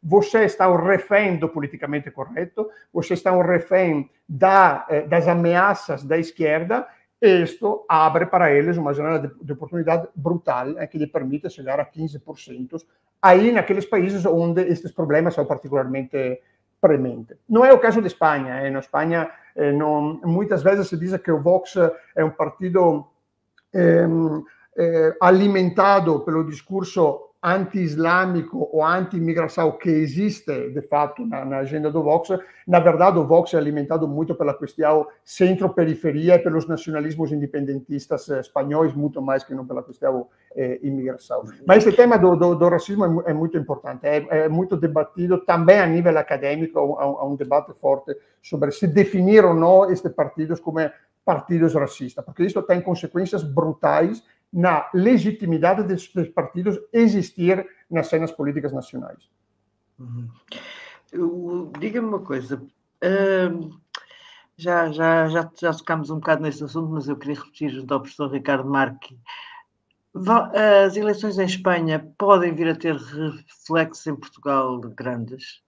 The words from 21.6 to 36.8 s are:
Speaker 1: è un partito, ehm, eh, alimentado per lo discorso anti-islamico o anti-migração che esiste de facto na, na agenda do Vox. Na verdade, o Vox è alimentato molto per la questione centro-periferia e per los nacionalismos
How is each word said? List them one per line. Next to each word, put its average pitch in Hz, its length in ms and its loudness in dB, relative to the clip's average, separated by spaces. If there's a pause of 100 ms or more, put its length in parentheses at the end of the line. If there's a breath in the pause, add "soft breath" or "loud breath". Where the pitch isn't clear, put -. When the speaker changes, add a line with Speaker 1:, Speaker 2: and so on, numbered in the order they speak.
Speaker 1:
è 165 100 -2
un 156 120 -2
partito, 170 760 0 (580)
ehm, 165 720 2 (320 soft breath)
eh, 165 440 2
alimentado 190 1040 4
per 170 100 -4
lo 160 100 0
discorso 156 840 -2 (160)
anti-islamico 180 1160 -2
o 156 240 -2
anti-migração 165 960 -2
che 156 240 0
esiste 143 680 -4
de 139 100 -8
facto 147 420 -2
na, 127 180 -8
na 135 160 -6
agenda 151 300 -4
do 156 140 -2
Vox. 165 360 0 (280 loud breath)
Na 175 140 4
verdade, 175 380 6
o 151 80 0
Vox 165 280 4
è - 20 4
alimentato 151 500 -2
molto 160 300 -4
per 160 80 -4
la 143 120 -2
questione 151 500 0 (180 loud breath)
centro-periferia 175 1120 0
e 170 60 6
per 170 120 -2
los 160 140 -2
nacionalismos 156 640 -6